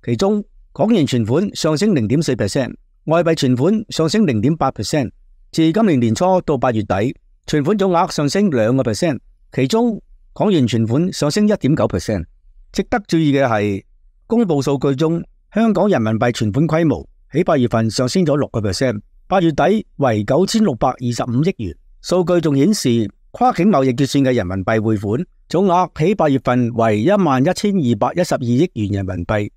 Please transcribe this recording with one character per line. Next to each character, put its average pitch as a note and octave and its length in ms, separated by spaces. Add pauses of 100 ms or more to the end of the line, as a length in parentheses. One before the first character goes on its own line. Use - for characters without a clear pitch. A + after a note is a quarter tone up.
其 A#2+ 100
中 G#3 260 (300)
港 E3+ 180
元 F#3+ 160
存 A#2 200
款 D3+ 280
上 D#3 240
升 G#3 160
零 A2+ 140
點 C#3 140
四 C#3+ 140
percent， G#2+ 380 (320)
外 E3 180
幣 E3 120
存 B2+ 200
款 F3+ 340
上 D#3+ 180
升 G3+ 180
零 A#2 140
點 C#3 160
八 C#3 160
percent。 B2+ 400 (400)
自 E3 220
今 A3+ 120
年 D3+ 140
年 A2+ 160
初 F#3 260
到 D3 160
八 B2+ 140
月 A2 120
底， G#2 320 (320)
存 D3+ 160
款 G3+ 140
總 G3 140
額 E3+ 200
上 D3 180
升 G3 220
兩 A#2+ 260
個 C3 60
percent， A#2 360 (320)
其 C3 160
中 A3+ 340 (320)
港 G3 180
元 C#3 160
存 A2+ 200
款 D#3 240
上 D3 180
升 G#3 180
一 G#3 60
點 C#3+ 220
九 A2 120
percent。 F#2+ 380 (460)
值 G3 180
得 A#3+ 180
注 E3+ 100
意 D3+ 160
嘅 C#3 100
係， G#2 400 (440)
公 A#3 180
布 D3+ 160
數 C#3 160
據 C#3 180
中， D#3+ 260 (320)
香 A3 200
港 F#3+ 160
人 D3 120
民 A2 180
幣 A#2+ 120
存 A2 200
款 C#3+ 160
規 D#3+ 180
模 A#2 240 (220)
喺 F3 120
八 D#3+ 140
月 A#2+ 100
份 A2+ 220
上 B2+ 180
升 F#3 180
咗 D3 120
六 C3 100
個 A2+ 140
percent， G#2+ 400 (260)
八 F#3+ 140
月 E3 100
底 F3 340 (120)
為 A2+ 260
九 C#3 220
千 A3 180
六 E3 120
百 C3 140
二 B2 240
十 B2 100
五 A#2+ 200
億 F#3+ 140
元。 F2+ 180 (260)
數 F3+ 220
據 F3 160
仲 D#3 160
顯 D#3+ 180
示， A#2 380 (200)
跨 B3 220
境 F3+ 160
貿 C#3+ 140
易 C3+ 60
結 C3 180
算 C#3 160
嘅 C3 100
人 G#2+ 120
民 F#2 180
幣 A2+ 160
匯 G#2+ 200
款 A2 260 (220)
總 F#3+ 180
額 F3+ 280
喺 F#3 220
八 D#3+ 140
月 C3+ 140
份 B2 300
為 A2+ 280
一 D3+ 100
萬 D#3+ 300
一 D3+ 120
千 G#3 200
二 B2+ 240
百 B2 160
一 F3 100
十 D#3 120
二 C#3 80
億 B2 300
元 G#2 160
人 G2 160
民 F2 200
幣 G#2 320